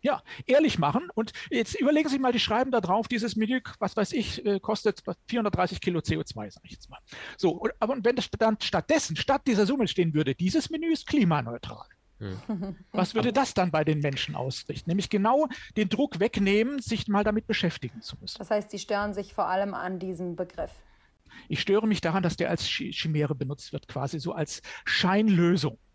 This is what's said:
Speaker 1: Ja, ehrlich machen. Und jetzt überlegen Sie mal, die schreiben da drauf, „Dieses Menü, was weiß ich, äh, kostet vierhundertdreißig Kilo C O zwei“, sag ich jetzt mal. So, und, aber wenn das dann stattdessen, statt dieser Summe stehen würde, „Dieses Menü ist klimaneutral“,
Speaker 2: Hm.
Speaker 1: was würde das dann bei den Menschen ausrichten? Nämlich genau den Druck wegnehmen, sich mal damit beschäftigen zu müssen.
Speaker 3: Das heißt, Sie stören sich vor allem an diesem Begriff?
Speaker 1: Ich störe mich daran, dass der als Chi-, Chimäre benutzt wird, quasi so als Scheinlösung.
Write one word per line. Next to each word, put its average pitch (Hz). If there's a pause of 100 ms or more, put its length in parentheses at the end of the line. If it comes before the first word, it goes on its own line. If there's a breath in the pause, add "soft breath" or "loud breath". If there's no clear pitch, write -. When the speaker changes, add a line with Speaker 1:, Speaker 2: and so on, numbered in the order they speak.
Speaker 1:
Ja, 277 (240 loud breath)
ehrlich 277
machen. 190
Und 220 (180 loud breath)
jetzt 233
überlegen 302
Sie 269
mal, 254
die 233
schreiben 254
da 240
drauf, 185
„Dieses 226
Menü, 220 (180)
was 185
weiß 208
ich, -
äh, 202
kostet - (280)
vierhundertdreißig 196
Kilo 175
C -
O 156
zwei“, 107
sag -
ich -
jetzt -
mal. - (380 loud breath)
So, 180
und, 175
aber 226
wenn 247
das -
dann 220
stattdessen, 202
statt -
dieser 214
Summe 240
stehen 170
würde, 147
„Dieses 190
Menü 330
ist -
klimaneutral“, 147 (320)
Speaker 2:
Hm. 165 (160)
Speaker 1:
was 185
würde 220
das 262
dann 180
bei 156
den 156
Menschen 143
ausrichten? -
Nämlich 185
genau 233 (300 loud breath)
den 214
Druck 247
wegnehmen, 214
sich -
mal 208
damit 214
beschäftigen -
zu -
müssen. -
Speaker 3:
Das 202
heißt, 208
Sie 202
stören 208
sich 196
vor 180
allem 196
an 185
diesem 175
Begriff? 175 (640 loud breath)
Speaker 1:
Ich -
störe 214
mich 202
daran, 175
dass 175
der -
als -
Chi-, -
Chimäre 151
benutzt 135
wird, -
quasi 135
so 147
als - (220 loud breath)
Scheinlösung. 180 (160)